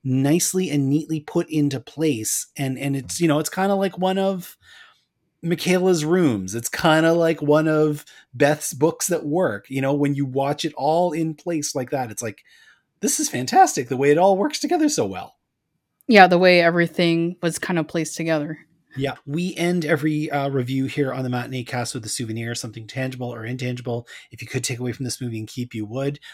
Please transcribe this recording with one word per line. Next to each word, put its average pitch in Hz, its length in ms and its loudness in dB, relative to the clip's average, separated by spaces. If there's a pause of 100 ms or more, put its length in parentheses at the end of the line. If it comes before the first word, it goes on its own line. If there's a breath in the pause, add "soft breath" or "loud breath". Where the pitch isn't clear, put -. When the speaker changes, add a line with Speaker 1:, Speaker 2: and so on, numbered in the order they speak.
Speaker 1:
nicely 143 640 2
and 139 180 0
neatly 156 340 0
put - 280 -2
into 143 300 0
place. 139 680 -4 (100)
And, 131 220 -4
and 139 180 -2
it's, - 240 -8
you 170 80 2
know, 147 120 4
it's 156 100 -4
kinda 196 240 0
like 190 240 -2
one 185 220 0
of 190 360 -2 (840 soft breath)
Michaela's 175 640 2
rooms. 131 480 2
It's 120 160 -6
kinda 165 440 4
like 165 280 2
one 151 260 4
of 151 380 2 (280 soft breath)
Beth's 143 400 2
books 156 380 0
at 160 140 -2
work. 147 440 0
You 131 120 -2
know, 135 120 0
when 143 200 0
you 139 120 0
watch 135 400 -2
it - 100 -4
all 160 380 0
in 160 200 -4
place 160 400 -6
like 127 180 -4
that, 131 200 -4
it's - 100 -12
like, 110 220 -8 (560 soft breath)
this 247 200 -2
is 302 100 -2
fantastic, 233 580 2
the 131 100 -4
way 139 140 4
it 151 80 6
all 190 180 4
works 294 220 -2
together 311 300 0
so 262 160 0
well. 95 280 -10 (760)
Speaker 2:
Yeah, 196 180 10
the 180 100 4
way 180 240 8
everything 170 800 2
was 165 180 -2
kind 180 180 -2
of 156 100 0
placed 156 280 -4
together. 156 440 -4 (360)
Speaker 1:
Yeah, 131 200 -4 (100)
we 175 300 -4
end 175 300 0
every, 151 460 0
uh, 139 180 -2
review 135 360 -2
here 135 280 -2
on 131 100 -6
the 127 60 -4
Matinee 123 360 -6
Cast 120 280 -6
with 113 120 -10
a 113 40 -10
souvenir, 117 460 -6
something 113 320 -12
tangible 127 460 -8
or 113 120 -12
intangible. 123 640 -6 (240 loud breath)
If 110 100 -18
you 117 60 -14
could 123 160 -6
take 120 160 -6
away 123 140 -4
from 139 100 -8
this 120 180 -6
movie 117 160 -6
and 107 100 -8
keep, 120 280 -8
you 107 100 -6
would. 135 340 -6 (140 loud breath)